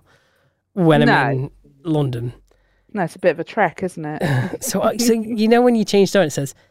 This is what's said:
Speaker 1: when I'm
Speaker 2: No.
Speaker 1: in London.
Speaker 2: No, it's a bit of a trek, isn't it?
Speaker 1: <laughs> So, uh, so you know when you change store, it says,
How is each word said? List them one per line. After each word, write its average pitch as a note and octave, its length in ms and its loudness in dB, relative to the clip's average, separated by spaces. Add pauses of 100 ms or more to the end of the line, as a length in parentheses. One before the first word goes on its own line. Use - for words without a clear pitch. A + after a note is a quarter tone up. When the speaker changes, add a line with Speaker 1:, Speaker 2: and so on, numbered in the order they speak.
(720)
Speaker 1:
when D#3+ 340 4
I'm - 0 -
Speaker 2:
No. D#3 220 2 (140)
Speaker 1:
in C#3+ 80 -12 (320)
London. C3 500 -4 (600)
Speaker 2:
No, G3+ 100 -4
it's D#3 140 -8
a - 20 -20
bit F#3 120 2
of E3 80 -6
a E3 40 -8
trek, F3+ 400 -2
isn't F3 220 -8
it? D3+ 180 -6
Speaker 1:
<laughs> C#3 400 -2
So, - 160 -4
uh, G#3+ 180 -2
so A#3 160 2
you A3 340 -2
know A#3 140 4
when B3 140 2
you G#3+ 100 0
change G3 240 2
store, G3 140 2
it D3+ 80 -2
says, C#3 240 -8 (160)